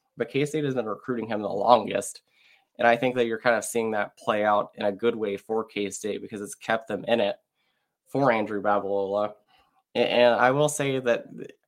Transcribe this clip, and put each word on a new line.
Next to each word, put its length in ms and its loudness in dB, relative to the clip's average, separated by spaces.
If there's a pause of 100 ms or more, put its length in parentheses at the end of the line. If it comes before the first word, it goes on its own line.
(180)
but 120 -4
K-State 340 -2
has 100 -2
been 140 -2
recruiting 400 -6
him 160 -4
the 60 -4
longest. 720 2 (580)
And 80 4
I 80 6
think 200 0
that 120 2
you're 120 -4
kind 160 2
of 80 -2
seeing 280 -2
that 260 -4
play 260 -2
out 320 2
in 100 -4
a 60 0
good 240 -2
way 220 -4
for 260 -4
K-State, 580 -6
because 200 -12
it's 140 -12
kept 320 -4
them 200 -6
in 120 4
it 160 0 (720)
for 240 2
Andrew 320 -2
Babalola. 720 0 (600)
A-, 60 -2
and 340 4
I 160 4
will 200 2
say 280 -2
that 300 0 (400)